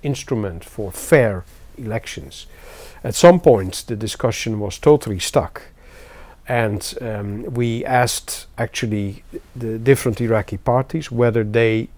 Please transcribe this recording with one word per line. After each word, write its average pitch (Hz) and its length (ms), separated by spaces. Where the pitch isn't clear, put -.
instrument 107 600
for 98 300
fair 107 520
elections. 107 720
At 120 140
some 175 240
point, 98 480
the 120 80
discussion 110 640
was 101 180
totally 143 400
stuck. - 440
And, 113 540
um, 104 420
we 120 320
asked - 640
actually 104 680
the 113 200
different 120 440
Iraqi 110 360
parties 135 540
whether 117 320
they 110 560